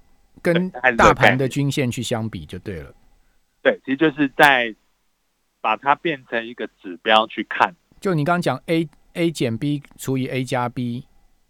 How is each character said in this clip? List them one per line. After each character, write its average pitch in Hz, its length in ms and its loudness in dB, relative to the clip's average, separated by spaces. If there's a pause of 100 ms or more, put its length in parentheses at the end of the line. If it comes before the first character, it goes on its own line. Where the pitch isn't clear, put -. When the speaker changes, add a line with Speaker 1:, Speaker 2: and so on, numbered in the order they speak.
(400)
Speaker 1:
跟 175 300 0
Speaker 2:
对， - 0 -
大 - 120 -12
概 127 100 2
是 113 60 -2
这 117 60 4
个 - 120 6
概 - 0 -
念。 - 0 -
Speaker 1:
大 110 140 6
盘 123 80 4
的 131 120 0
均 139 220 -2
线 131 180 -2
去 117 140 -6
相 110 260 -4
比 85 160 -12
就 90 140 -14
对 90 220 -10
了。 67 120 -18 (720)
Speaker 2:
对， 123 200 0
其 - 60 -10
实 135 80 -2
就 160 140 2
是 139 260 -2
在 127 380 4 (840)
把 110 140 0
它 139 200 2
变 147 340 -6
成 117 160 -4
一 120 80 -14
个 113 140 -10 (120)
指 92 220 -12
标 110 240 4
去 - 240 -8
看。 113 240 0 (260)
Speaker 1:
就 196 140 -2
你 151 100 0
刚 175 120 2
刚 175 40 0
讲 135 280 -2
A，A 170 640 -2
减 120 260 -2
B 143 240 -2 (160)
除 - 180 -4
以 131 120 -2
A 131 160 -4
加 123 260 -2
B， 120 380 -8 (420)